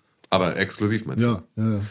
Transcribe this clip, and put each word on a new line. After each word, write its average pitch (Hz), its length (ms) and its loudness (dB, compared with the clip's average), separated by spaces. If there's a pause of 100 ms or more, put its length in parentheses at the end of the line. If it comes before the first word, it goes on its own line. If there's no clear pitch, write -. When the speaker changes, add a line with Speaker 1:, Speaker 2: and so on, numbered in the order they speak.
(300)
Speaker 1:
Aber 92 280 2
exklusiv, 104 480 -2
meinst 104 180 0
du? 120 60 4
Speaker 2:
Ja, 95 120 -2 (140)
ja, 110 160 0
ja. 101 80 -2 (100)